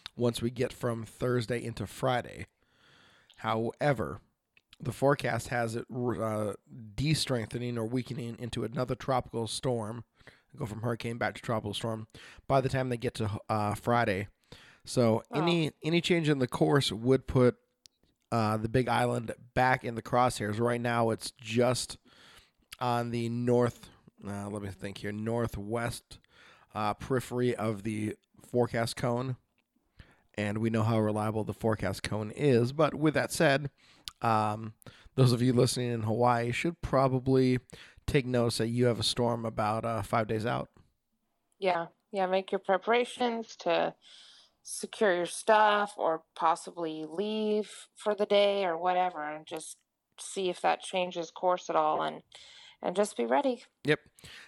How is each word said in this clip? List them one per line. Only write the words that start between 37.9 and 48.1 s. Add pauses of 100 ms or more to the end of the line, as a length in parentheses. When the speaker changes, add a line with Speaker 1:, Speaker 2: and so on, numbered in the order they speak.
Speaker 1:
take
notice
that
you
have
a
storm
about,
uh,
five
days
out. (880)
Speaker 2:
Yeah. (240)
Yeah,
make
your
preparations
to (680)
secure
your
stuff
or (120)
possibly
leave
for